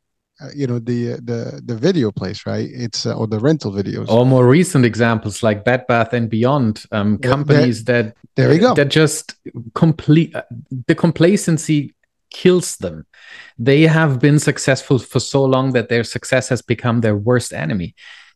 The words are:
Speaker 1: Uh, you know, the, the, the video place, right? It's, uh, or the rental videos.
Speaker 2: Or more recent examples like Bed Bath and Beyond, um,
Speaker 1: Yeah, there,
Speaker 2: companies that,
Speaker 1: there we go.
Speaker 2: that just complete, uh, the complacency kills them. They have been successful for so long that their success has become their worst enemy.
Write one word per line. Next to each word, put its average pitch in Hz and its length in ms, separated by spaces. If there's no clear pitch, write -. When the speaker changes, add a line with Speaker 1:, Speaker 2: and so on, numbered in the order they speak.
Speaker 1:
Uh, 139 140
you 139 140
know, 120 100
the, 120 460
the, 117 400
the 120 100
video 120 380
place, 98 340
right? 107 260
It's, 120 340
uh, 110 100
or 110 100
the 107 140
rental 135 320
videos. 101 360
Speaker 2:
Or 117 160
more 127 220
recent 147 380
examples 110 580
like 104 220
Bed 123 240
Bath 117 240
and 117 180
Beyond, 117 640
um, 104 220
Speaker 1:
Yeah, - 80
there, 123 100
Speaker 2:
companies 143 540
that, 120 300
Speaker 1:
there 127 120
we 147 100
go. 240 160
Speaker 2:
that 143 140
just 151 460
complete, 160 640
uh, - 60
the - 80
complacency 160 1000
kills - 460
them. 160 280
They 139 240
have 156 380
been 147 180
successful 139 640
for - 180
so 139 260
long 131 280
that 117 160
their 117 160
success - 460
has 120 120
become 120 380
their 107 160
worst 117 360
enemy. 104 440